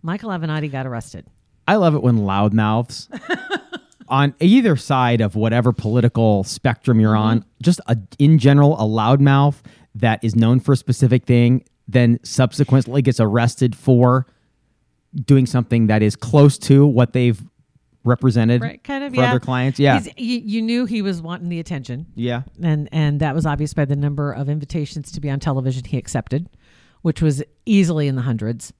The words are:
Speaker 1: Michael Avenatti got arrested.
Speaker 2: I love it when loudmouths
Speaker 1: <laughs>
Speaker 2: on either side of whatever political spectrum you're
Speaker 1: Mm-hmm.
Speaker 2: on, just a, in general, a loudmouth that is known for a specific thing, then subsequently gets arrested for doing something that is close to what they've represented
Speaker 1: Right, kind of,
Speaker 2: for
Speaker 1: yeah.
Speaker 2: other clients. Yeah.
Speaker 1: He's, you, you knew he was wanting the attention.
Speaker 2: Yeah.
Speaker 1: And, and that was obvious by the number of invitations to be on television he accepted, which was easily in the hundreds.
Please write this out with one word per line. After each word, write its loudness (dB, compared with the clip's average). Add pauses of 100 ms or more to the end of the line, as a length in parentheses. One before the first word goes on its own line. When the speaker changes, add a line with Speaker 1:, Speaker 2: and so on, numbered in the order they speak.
Speaker 1:
Michael -8
Avenatti -6
got -8
arrested. -12 (420)
Speaker 2:
I 2
love 4
it -2
when 2
loudmouths 0 (800)
Speaker 1:
<laughs> -20
Speaker 2:
on 2
either 4
side 0
of 0
whatever 2
political 0
spectrum -2
you're 2
Speaker 1:
Mm-hmm. 2 (200)
Speaker 2:
on, -20 (160)
just 0
a, 0 (200)
in 4
general, 4
a 0
loudmouth 2 (400)
that -2
is -2
known 2
for -2
a 2
specific 0
thing, 2 (240)
then 2
subsequently 0
gets 0
arrested 0
for 2 (1000)
doing 4
something 0
that 2
is 0
close 4
to 4
what 2
they've 0 (600)
represented 0
Speaker 1:
Right, -10
kind -8
of, -10
Speaker 2:
for 0
Speaker 1:
yeah. 2
Speaker 2:
other 0
clients. -4
Yeah. 2
Speaker 1:
He's, -12
you, -6
you -6
knew -4
he -6
was -6
wanting -10
the -6
attention. -10 (100)
Speaker 2:
Yeah. -6 (180)
Speaker 1:
And, -2
and -2
that -2
was -2
obvious -4
by 0
the -2
number -4
of -8
invitations -8
to -12
be -8
on -4
television -4
he -6
accepted, -6 (520)
which -2
was 0 (220)
easily 2
in -2
the -4
hundreds. -6